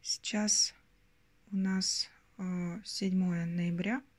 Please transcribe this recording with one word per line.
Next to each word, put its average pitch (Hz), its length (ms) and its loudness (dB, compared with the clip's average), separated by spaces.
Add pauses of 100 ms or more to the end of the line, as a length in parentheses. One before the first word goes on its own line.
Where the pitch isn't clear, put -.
Сейчас - 720 0 (760)
у 196 40 0
нас, 190 540 0 (260)
а, 180 480 -4
седьмое 185 640 0
ноября. 175 560 0 (160)